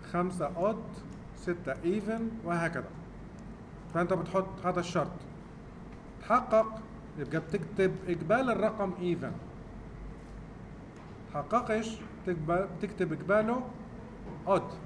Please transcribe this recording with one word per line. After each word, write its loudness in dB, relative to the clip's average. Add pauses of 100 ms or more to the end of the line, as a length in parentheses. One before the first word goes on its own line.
(120)
خمسة 2 (100)
اود، 4 (540)
ستة -2 (100)
ايفن، 2 (140)
وهكذا. 2 (1040)
فانت 4
بتحط 0
هذا 4
الشرط 2 (1080)
تحقق، 6 (360)
يبقى 0
بتكتب 2 (140)
اقبال 4
الرقم 2
ايفن، 0 (2000)
تحققش 2 (280)
بتكب-، 2 (120)
بتكتب 0
قباله 4 (760)
اود. 6 (180)